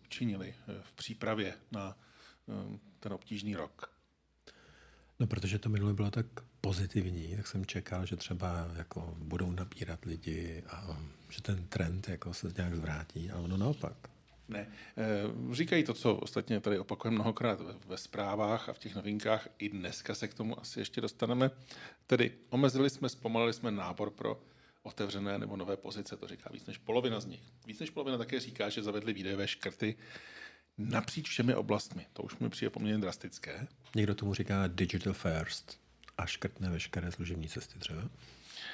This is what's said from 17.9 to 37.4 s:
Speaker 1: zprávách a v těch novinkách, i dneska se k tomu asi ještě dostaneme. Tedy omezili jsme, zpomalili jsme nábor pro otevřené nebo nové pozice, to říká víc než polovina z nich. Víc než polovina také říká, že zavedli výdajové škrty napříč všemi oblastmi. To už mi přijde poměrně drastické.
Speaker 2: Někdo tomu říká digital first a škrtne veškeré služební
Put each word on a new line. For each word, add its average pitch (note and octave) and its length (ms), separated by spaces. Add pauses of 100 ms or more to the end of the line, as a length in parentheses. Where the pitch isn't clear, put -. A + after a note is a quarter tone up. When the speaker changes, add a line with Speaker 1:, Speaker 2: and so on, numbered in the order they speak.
Speaker 1:
zprávách G#2 720
a A2 40
v - 60
těch - 160
novinkách, G#2 540 (100)
i G#2 100
dneska F#2 460
se G#2+ 140
k - 60
tomu A2 260
asi - 200
ještě G#2+ 200
dostaneme. B2 500 (560)
Tedy A#2+ 260 (180)
omezili C3+ 400
jsme, C3+ 180
zpomalili A#2 440
jsme A2+ 180
nábor G2+ 400
pro - 320 (400)
otevřené G2+ 560
nebo G#2 180
nové F#2+ 200
pozice, G2 400
to - 120
říká - 240
víc - 140
než G2 120
polovina A#2 420
z - 60
nich. - 160 (240)
Víc G#2+ 140
než D#3 100
polovina C#3 280
také A#2 220
říká, A2+ 280
že A2 140
zavedli G#2 300
výdajové G2 360
škrty - 480 (840)
napříč A2+ 500
všemi B2 260
oblastmi. - 580
To - 100
už - 160
mi A#2 120
přijde A2 200
poměrně G#2+ 300
drastické. - 640 (280)
Speaker 2:
Někdo G#2 200
tomu G2+ 200
říká G2 320
digital F2+ 460
first - 680 (380)
a F2+ 80
škrtne - 440
veškeré F2 420
služební F2 360